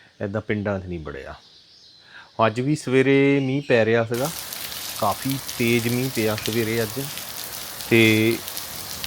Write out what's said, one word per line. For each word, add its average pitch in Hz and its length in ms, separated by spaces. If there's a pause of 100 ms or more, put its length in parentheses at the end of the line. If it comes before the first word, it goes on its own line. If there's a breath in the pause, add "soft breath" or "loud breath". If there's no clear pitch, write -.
(200 soft breath)
ਇੱਦਾਂ 104 200
ਪਿੰਡਾਂ 104 380
'ਚ 92 60
ਨਹੀਂ 87 140
ਵੜਿਆ। 71 360 (1120 loud breath)
ਅੱਜ 113 160
ਵੀ 147 140
ਸਵੇਰੇ 139 640
ਮੀਂਹ 135 220
ਪੈ 120 240
ਰਿਹਾ 117 180
ਸੀਗਾ, 123 280 (680)
ਕਾਫੀ 131 400 (180)
ਤੇਜ਼ 117 300
ਮੀਂਹ 123 280
ਪਿਆ 107 200
ਸਵੇਰੇ 113 480
ਅੱਜ, 113 220 (840)
ਤੇ 110 480 (680)